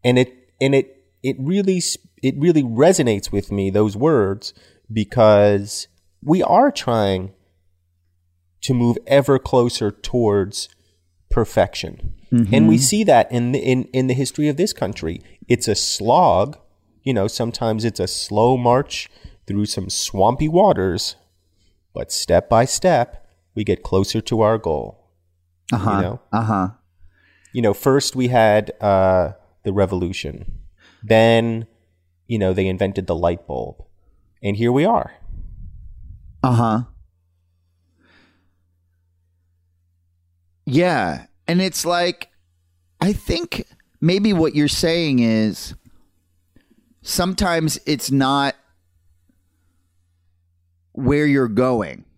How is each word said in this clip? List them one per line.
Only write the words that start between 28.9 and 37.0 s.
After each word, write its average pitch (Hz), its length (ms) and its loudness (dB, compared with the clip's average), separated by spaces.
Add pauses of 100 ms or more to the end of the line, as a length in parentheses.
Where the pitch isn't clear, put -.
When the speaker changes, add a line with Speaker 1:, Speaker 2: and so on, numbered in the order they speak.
Speaker 1:
the 101 100 -4
revolution. 90 840 -4 (440)
Then, 113 600 2 (640)
you 117 100 -4
know, 95 160 0
they 95 140 0
invented 95 400 -4
the 101 80 -2
light 87 320 -2
bulb. 64 360 -10 (600)
And 101 120 -4
here 117 160 0
we 139 140 2
are. 220 280 -2 (1300)
Speaker 2:
Uh-huh. 117 400 0 (3750)